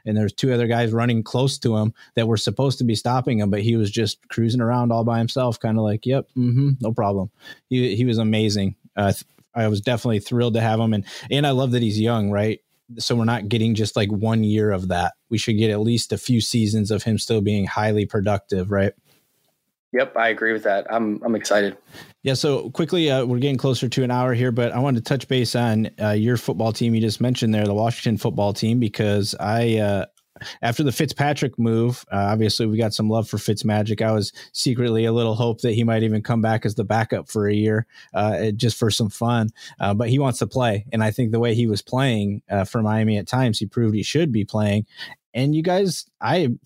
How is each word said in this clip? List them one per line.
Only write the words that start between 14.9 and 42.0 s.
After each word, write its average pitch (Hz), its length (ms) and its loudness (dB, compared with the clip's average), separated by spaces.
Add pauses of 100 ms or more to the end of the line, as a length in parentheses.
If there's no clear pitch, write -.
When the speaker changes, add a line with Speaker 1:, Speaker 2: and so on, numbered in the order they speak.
Speaker 1:
We 113 80 -2
should 107 200 0
get 110 140 2
at 104 100 0
least 113 320 0
a 98 40 0
few 120 220 0
seasons 107 500 0
of 104 140 0
him 110 140 0
still 110 240 0
being 104 240 2
highly 107 400 0
productive, 101 640 -2
right? 98 220 2 (1000)
Speaker 2:
Yep, 131 240 -2
I 113 140 2
agree 113 240 0
with 107 100 -4
that. 101 260 0
I'm, 110 320 -2
I'm 117 140 -2
excited. 101 400 0 (480)
Speaker 1:
Yeah, 131 120 0
so 135 340 -2
quickly, 160 420 0
uh, 131 140 2
we're 123 140 0
getting 135 180 0
closer 127 320 0
to 131 160 0
an 123 60 -2
hour 127 220 2
here, 123 200 0
but 120 180 0
I 123 80 -2
wanted 127 240 0
to - 60 -4
touch 139 180 -2
base 127 260 0
on, 110 360 0 (120)
uh, 107 100 0
your 110 260 2
football 113 340 -2
team 117 240 0
you 110 60 2
just 110 180 0
mentioned 120 340 0
there, 107 120 2
the 101 80 0
Washington 113 420 0
football 101 380 -2
team, 113 260 0
because 104 580 0
I, 110 420 0
uh, 101 260 0 (560)
after 120 220 0
the 139 80 0
Fitzpatrick 143 640 -2
move, 117 540 0
uh, 98 180 0
obviously 110 380 0
we 107 100 0
got 110 160 0
some 110 160 -2
love 110 180 0
for 107 100 -4
Fitzmagic. 107 640 -2
I 110 80 2
was 104 200 0 (200)
secretly 117 520 0
a 113 80 2
little 113 220 2
hope 117 280 -2
that 117 120 0
he 117 100 2
might 113 200 2
even 107 180 0
come 117 200 0
back 110 220 2
as 104 120 -2
the 113 80 -2
backup 107 440 -2
for 104 200 -2
a 104 80 2
year, 107 320 0 (260)
uh, 107 380 0
just 110 260 0
for 113 140 2
some 110 180 0
fun. 117 400 0 (300)
Uh, 101 160 0
but 113 140 0
he 131 100 2
wants 135 180 0
to - 80 -2
play. 113 480 0
And 110 100 0
I 110 60 2
think 110 220 -2
the 113 80 0
way 117 160 2
he 120 100 2
was 107 160 0
playing, 107 720 -2